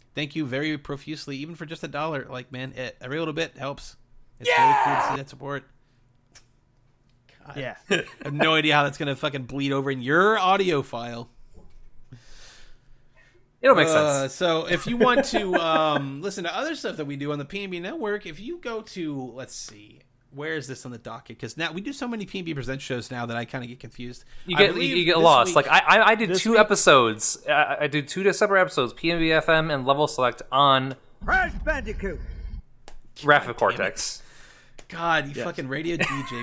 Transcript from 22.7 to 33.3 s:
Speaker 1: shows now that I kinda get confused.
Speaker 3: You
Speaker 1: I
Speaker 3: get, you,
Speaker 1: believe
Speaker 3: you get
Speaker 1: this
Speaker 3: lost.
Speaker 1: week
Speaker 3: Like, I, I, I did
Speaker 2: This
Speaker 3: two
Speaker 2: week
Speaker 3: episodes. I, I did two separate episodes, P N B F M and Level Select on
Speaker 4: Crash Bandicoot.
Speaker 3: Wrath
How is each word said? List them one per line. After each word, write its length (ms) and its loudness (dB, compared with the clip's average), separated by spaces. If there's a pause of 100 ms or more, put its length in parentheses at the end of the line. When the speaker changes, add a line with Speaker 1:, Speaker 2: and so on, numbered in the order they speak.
Speaker 1:
shows 280 -8
now 140 -6
that 120 -8
I 80 -6
kinda 220 -10
get 140 -18
confused. 420 -16 (220)
Speaker 3:
You 100 -4
Speaker 1:
I 40 4
Speaker 3:
get, 100 10
you, 40 -2
Speaker 1:
believe 240 0
Speaker 3:
you 80 2
get 100 4
Speaker 1:
this 80 6
Speaker 3:
lost. 240 10
Speaker 1:
week 80 -2
Speaker 3:
Like, 140 6
I, 100 8 (200)
I, 120 8
I 40 4
did 140 0
Speaker 2:
This 140 0
Speaker 3:
two 80 2
Speaker 2:
week 100 8
Speaker 3:
episodes. 760 6 (100)
I, 340 4
I 60 2
did 200 -2
two 260 2
separate 280 4
episodes, 320 0
P 180 -2
N 80 0
B 140 2
F 160 2
M 200 4
and 160 -2
Level 220 2
Select 340 -2 (100)
on 440 4 (280)
Speaker 4:
Crash 280 0 (140)
Bandicoot. 540 -6 (1040)
Speaker 3:
Wrath 260 6